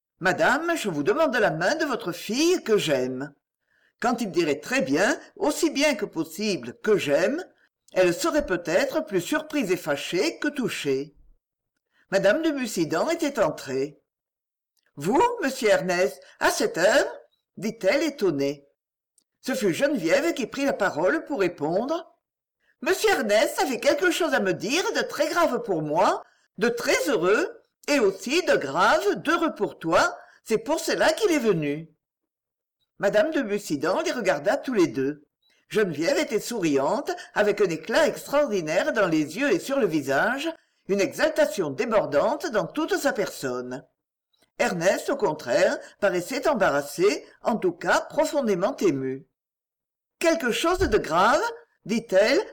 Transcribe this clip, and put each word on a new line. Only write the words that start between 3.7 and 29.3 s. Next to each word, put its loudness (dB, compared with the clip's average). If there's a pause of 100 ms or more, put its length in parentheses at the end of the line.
Quand 0
il -6
dirait 0
très -4
bien, 0 (180)
aussi 0
bien 2
que -6
possible, -6
que 4
j'aime, 0 (480)
elle 4
serait 0
peut-être 0
plus -2
surprise -2
et 0
fâchée -4
que -4
touchée. -4 (960)
Madame 2
de 2
Mussidan -2
était 0
entrée. « -2 (960)
Vous, 2 (200)
monsieur 0
Ernest, 0 (180)
à 0
cette -2
heure ? » 4 (500)
dit-elle 0
étonnée. -2 (720)
Ce -4
fut 0
Geneviève 0
qui -6
prit -6
la 0
parole 0
pour -4
répondre. « -2 (680)
Monsieur 2
Ernest 0
avait -2
quelque 2
chose 0
à 2
me 0
dire -2
de -2
très -2
grave 0
pour -2
moi, 0 (360)
de 2
très -2
heureux, 0 (260)
et 2
aussi 0
de 2
grave, 2
d'heureux 0